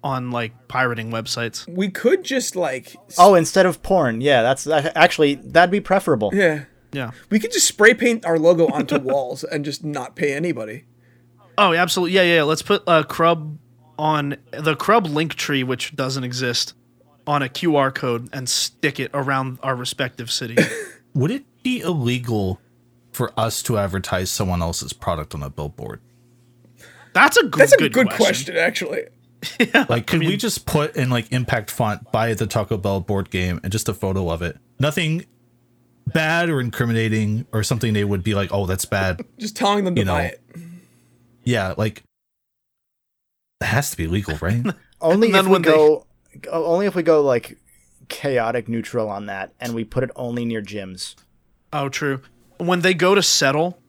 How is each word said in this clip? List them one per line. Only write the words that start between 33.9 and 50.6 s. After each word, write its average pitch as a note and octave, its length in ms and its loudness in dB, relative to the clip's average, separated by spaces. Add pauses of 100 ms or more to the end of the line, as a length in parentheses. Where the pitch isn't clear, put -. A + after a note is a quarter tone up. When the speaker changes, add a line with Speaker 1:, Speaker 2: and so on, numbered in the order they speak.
Speaker 4:
photo F#2+ 360 -2
of E2 120 -4
it? E2 160 -6 (220)
Nothing D#3 460 -2 (840)
bad E3 420 0
or D3 100 0
incriminating A2+ 920 0
or A2 100 0
something A2+ 300 0
they G#2 120 2
would G2+ 180 -2
be G#2 120 0
like, G2 160 -2
"Oh, G2+ 140 -2
that's F#2 200 -2
bad." F#2+ 360 -2 (100)
Speaker 2:
<laughs> - 60 -20
Just - 180 -10
telling G3+ 300 0
them F3+ 100 -2
to B2 60 2
Speaker 4:
You G2 60 0
Speaker 2:
buy E2+ 160 0
Speaker 4:
know. - 40 -2
Speaker 2:
it. - 140 -10 (1040)
Speaker 4:
Yeah, G#2 320 -2
like, G#2+ 260 -4 (1600)
it - 40 -4
has A#2+ 260 0
to - 60 -12
be D#2+ 100 -4
legal, E2+ 340 -4
right? A2 220 -2 (200)
Speaker 3:
<laughs> - 180 -20
Only F#3+ 260 4
Speaker 1:
And G3 80 2
then F#3+ 60 6
Speaker 3:
if F#3+ 60 2
we F#3+ 60 4
Speaker 1:
when F3+ 100 4
they D#3+ 80 4
Speaker 3:
go, D#3 340 6 (440)
o-, D#3+ 160 -4
only F3 200 0
if F#3 100 -2
we F3 80 0
go, D#3 180 6
like, B2+ 360 0 (500)
chaotic A#2+ 600 -2
neutral A2+ 400 -4
on G2+ 160 -8
that, G2 340 -10
and A#2+ 140 -8
we A2+ 100 -6
put B2+ 220 -4
it B2+ 100 -12
only A#2+ 300 -6
near A2+ 160 -4